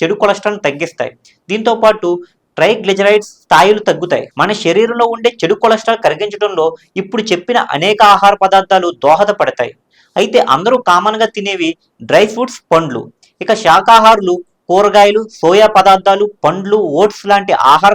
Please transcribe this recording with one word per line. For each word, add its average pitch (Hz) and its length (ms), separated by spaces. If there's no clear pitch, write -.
చెడు 170 140
కొలెస్ట్రాల్ని 208 520
తగ్గిస్తాయి. 143 460
దీంతో 220 320
పాటు 214 260
ట్రైగ్లిజరైడ్స్ 202 720
స్థాయిలు 190 600
తగ్గుతాయి. 156 360
మన 170 140
శరీరంలో 220 600
ఉండే 226 160
చెడు - 140
కొలెస్ట్రాల్ 220 500
కరిగించడంలో 190 640
ఇప్పుడు 190 260
చెప్పిన 214 360
అనేక 202 240
ఆహార 202 280
పదార్థాలు 190 480
దోహదపడతాయి. 156 680
అయితే 202 240
అందరూ 202 220
కామన్గా 214 360
తినేవి 190 340
డ్రై 139 240
ఫ్రూట్స్, 233 340
పండ్లు. 147 300
ఇక - 140
శాకాహారులు 185 840
కూరగాయలు, 208 600
సోయా 196 260
పదార్థాలు, 196 580
పండ్లు, 190 320
ఓట్స్ 190 500
లాంటి 202 260
ఆహార 151 420